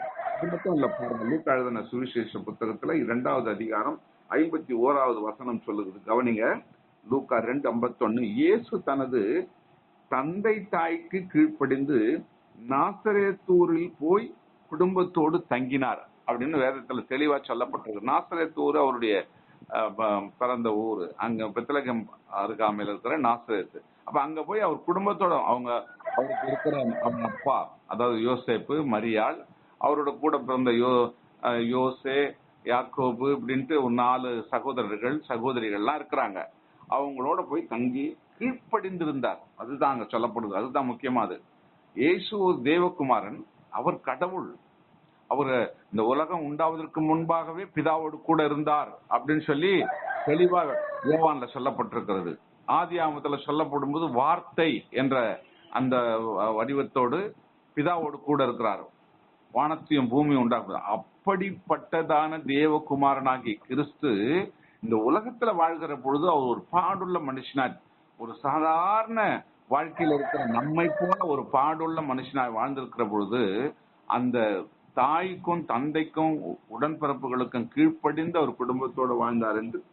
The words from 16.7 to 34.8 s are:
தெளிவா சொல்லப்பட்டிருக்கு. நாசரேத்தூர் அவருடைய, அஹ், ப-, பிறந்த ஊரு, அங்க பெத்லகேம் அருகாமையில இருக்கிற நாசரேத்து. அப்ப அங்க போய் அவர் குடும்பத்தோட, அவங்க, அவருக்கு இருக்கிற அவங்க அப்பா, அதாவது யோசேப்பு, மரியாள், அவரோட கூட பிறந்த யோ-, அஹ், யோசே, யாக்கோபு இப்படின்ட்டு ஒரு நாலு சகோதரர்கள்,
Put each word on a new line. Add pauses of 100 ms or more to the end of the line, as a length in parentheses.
தெளிவா
சொல்லப்பட்டிருக்கு.
நாசரேத்தூர்
அவருடைய, (440)
அஹ்,
ப-,
பிறந்த
ஊரு,
அங்க
பெத்லகேம் (280)
அருகாமையில
இருக்கிற
நாசரேத்து. (220)
அப்ப
அங்க
போய்
அவர் (100)
குடும்பத்தோட,
அவங்க, (280)
அவருக்கு
இருக்கிற
அவங்க
அப்பா, (100)
அதாவது
யோசேப்பு,
மரியாள், (360)
அவரோட
கூட
பிறந்த
யோ-, (280)
அஹ்,
யோசே, (320)
யாக்கோபு
இப்படின்ட்டு
ஒரு
நாலு
சகோதரர்கள்,